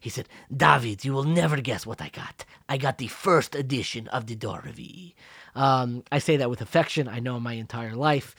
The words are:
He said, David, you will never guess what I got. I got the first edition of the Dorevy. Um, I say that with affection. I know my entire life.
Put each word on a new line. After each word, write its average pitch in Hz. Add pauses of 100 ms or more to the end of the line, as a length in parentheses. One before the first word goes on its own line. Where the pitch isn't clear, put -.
He 113
said, - (260)
David, 127
you 135
will 135
never 160
guess 113
what 110
I -
got. - (240)
I 139
got 131
the 120
first -
edition 127
of 120
the 117
Dorevy. - (400)
Um, 127
I 143
say 151
that 123
with 120
affection. 147
I 117
know 123
my 117
entire 113
life. 143